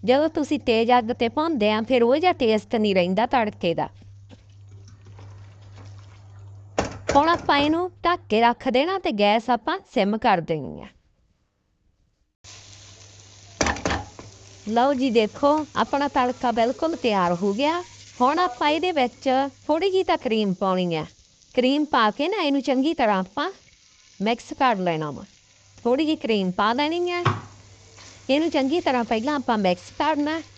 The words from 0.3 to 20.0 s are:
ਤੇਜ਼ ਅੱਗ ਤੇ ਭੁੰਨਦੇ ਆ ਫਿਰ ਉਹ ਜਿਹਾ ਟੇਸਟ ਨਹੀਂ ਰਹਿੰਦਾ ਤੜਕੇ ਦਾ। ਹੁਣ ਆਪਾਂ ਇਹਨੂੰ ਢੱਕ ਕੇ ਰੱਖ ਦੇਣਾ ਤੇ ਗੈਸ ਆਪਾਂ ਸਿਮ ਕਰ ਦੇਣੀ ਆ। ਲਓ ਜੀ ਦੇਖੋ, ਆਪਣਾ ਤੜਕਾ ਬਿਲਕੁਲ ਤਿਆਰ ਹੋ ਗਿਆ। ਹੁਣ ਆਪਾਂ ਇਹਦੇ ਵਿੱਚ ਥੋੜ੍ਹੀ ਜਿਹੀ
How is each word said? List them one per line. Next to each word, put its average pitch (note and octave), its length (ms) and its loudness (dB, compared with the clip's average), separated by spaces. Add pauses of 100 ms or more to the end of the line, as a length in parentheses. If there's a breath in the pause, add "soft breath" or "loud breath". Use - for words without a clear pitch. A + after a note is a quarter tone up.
ਤੇਜ਼ A3+ 300 2
ਅੱਗ A#3+ 220 2
ਤੇ A#3+ 160 -2
ਭੁੰਨਦੇ C#4+ 420 0
ਆ G#3+ 100 0
ਫਿਰ A#3+ 220 2
ਉਹ A#3+ 120 4
ਜਿਹਾ F4 180 2
ਟੇਸਟ A3 420 0
ਨਹੀਂ G#3+ 200 2
ਰਹਿੰਦਾ F#3 320 2
ਤੜਕੇ G#3 460 -2
ਦਾ। D#3 160 -4 (3250)
ਹੁਣ D4 140 4
ਆਪਾਂ E4 280 0
ਇਹਨੂੰ D#4+ 320 0 (160)
ਢੱਕ F4 240 0
ਕੇ G#3+ 120 2
ਰੱਖ A#3 280 0
ਦੇਣਾ D4 300 0
ਤੇ F4+ 200 -2
ਗੈਸ G#3 300 2
ਆਪਾਂ C#4+ 280 -2 (160)
ਸਿਮ G#3 240 0
ਕਰ G3+ 260 2
ਦੇਣੀ C3 380 -6
ਆ। - 60 -18 (3750)
ਲਓ A#3+ 260 2
ਜੀ C4 180 0
ਦੇਖੋ, C#4+ 540 2 (100)
ਆਪਣਾ C#4 320 0
ਤੜਕਾ B3 460 -2
ਬਿਲਕੁਲ B3+ 420 0
ਤਿਆਰ F#3+ 380 0
ਹੋ G3 200 -2
ਗਿਆ। D4 280 -2 (400)
ਹੁਣ C#4+ 180 2
ਆਪਾਂ F4+ 300 0
ਇਹਦੇ E4 220 0
ਵਿੱਚ C4 380 -2 (380)
ਥੋੜ੍ਹੀ E4 220 0
ਜਿਹੀ F#4 140 0